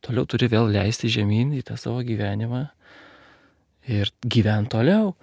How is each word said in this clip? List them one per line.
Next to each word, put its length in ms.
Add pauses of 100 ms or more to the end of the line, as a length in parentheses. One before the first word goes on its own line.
Toliau 220
turi 240
vėl 180
leisti 400
žemyn 460
į 100
tą 140
savo 260
gyvenimą 640 (1160)
ir 240 (100)
gyvent 480
toliau. 540